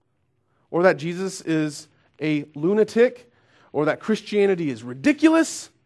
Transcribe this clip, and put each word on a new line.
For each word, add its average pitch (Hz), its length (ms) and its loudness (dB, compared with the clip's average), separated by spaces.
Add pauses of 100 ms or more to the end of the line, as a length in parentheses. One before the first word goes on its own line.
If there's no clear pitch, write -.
(680)
or 170 140 0
that 175 140 4
Jesus 175 440 -6
is 156 460 -4 (340)
a 151 240 -2 (100)
lunatic, 208 760 0 (400)
or 147 140 -2
that 151 140 0
Christianity 196 680 0
is 113 140 -8
ridiculous, 294 840 0 (160)